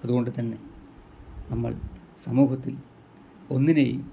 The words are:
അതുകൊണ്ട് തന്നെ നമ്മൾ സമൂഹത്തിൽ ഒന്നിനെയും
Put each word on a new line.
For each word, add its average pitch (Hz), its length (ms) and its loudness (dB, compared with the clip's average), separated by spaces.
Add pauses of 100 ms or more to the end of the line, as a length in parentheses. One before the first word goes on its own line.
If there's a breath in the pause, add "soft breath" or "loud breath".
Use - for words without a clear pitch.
അതുകൊണ്ട് 120 340 0
തന്നെ 113 200 -4 (880)
നമ്മൾ 117 260 -4 (440)
സമൂഹത്തിൽ 131 580 2 (760)
ഒന്നിനെയും 135 640 4